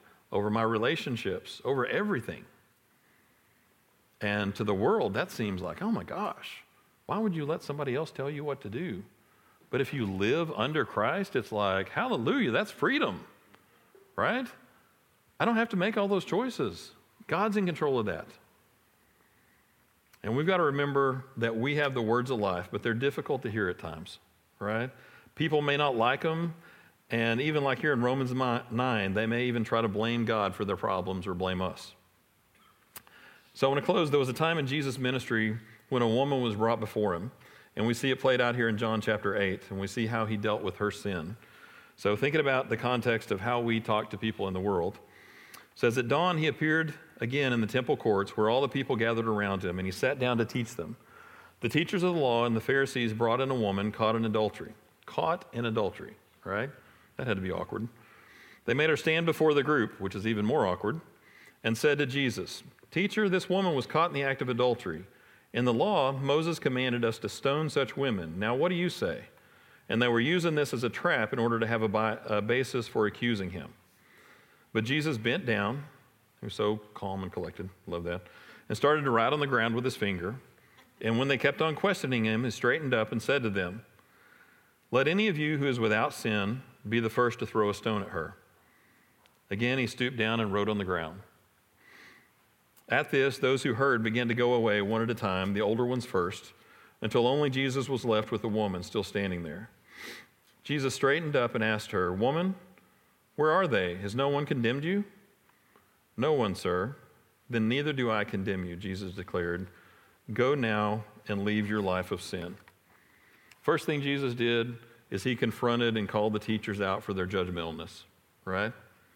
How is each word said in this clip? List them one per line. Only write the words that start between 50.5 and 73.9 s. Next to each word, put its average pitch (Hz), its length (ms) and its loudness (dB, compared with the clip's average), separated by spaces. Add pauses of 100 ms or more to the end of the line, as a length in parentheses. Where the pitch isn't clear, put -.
them. 85 200 -8 (640)
The 120 80 -2
teachers 170 340 2
of 180 120 2
the 165 60 0
law 120 260 4
and 117 100 2
the 110 60 0
Pharisees 131 500 0
brought 117 300 2
in 135 80 0
a 131 40 0
woman 101 380 0
caught 113 240 2
in 113 80 0
adultery." 107 480 0 (320)
Caught 165 480 -2
in 120 140 -2
adultery, 107 500 -2 (280)
right? 107 260 -4 (460)
That 135 100 -4
had 107 100 2
to 92 60 -4
be 92 100 -2
awkward. 104 360 -4 (760)
They 120 80 0
made 151 160 4
her 151 80 4
stand 165 300 2
before 156 260 4
the 143 100 6
group, 127 380 2
which 95 140 -4
is 101 120 -6
even 107 200 2
more 123 200 2
awkward, 110 360 -2 (600)
and 113 140 0
said 147 220 4
to 147 80 0
Jesus, 127 560 -2 (280)
"Teacher, 202 380 0
this 180 220 0
woman 185 240 2
was 127 120 0
caught 165 220 2
in 143 60 -6
the 139 80 0
act 135 180 0
of 127 80 -2
adultery. 117 560 0 (480)
In 123 140 0
the 120 80 4
law, 147 380 2
Moses 147 460 2
commanded 127 460 0
us 113 140 0
to 104 100 -6
stone 143 400 0
such 135 300 0
women. 95 400 -2
Now 110 160 0
what 160 160 2
do 175 60 0
you 175 120 0
say?" 85 380 -4 (640)
And 113 100 2
they 123 80 4
were 117 120 4
using 160 340 2
this 147 180 0
as 127 120 -2
a 117 40 0
trap 127 460 0
in 127 40 -2
order 117 220 2
to 110 60 2
have 113 160 0
a 110 60 2
bi-, 107 360 0
a 104 160 0
basis 120 480 -2
for 110 160 2
accusing 104 460 -2
him. 82 240 -12 (960)